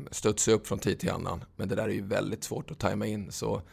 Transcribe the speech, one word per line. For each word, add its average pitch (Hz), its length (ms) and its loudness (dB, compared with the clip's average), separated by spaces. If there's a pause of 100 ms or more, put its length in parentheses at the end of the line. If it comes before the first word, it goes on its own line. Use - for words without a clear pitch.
(100)
studsar - 420 4
upp 107 140 4
från 101 120 -2
tid 101 200 2
till 92 120 -2
annan. 87 340 -4 (120)
Men 98 120 -2
det 101 60 0
där 104 80 0
är 107 100 0
ju 101 100 0
väldigt 101 420 -2
svårt - 260 -6
att - 80 -10
tajma 104 280 0
in. 107 260 -4
Så 107 300 -2 (100)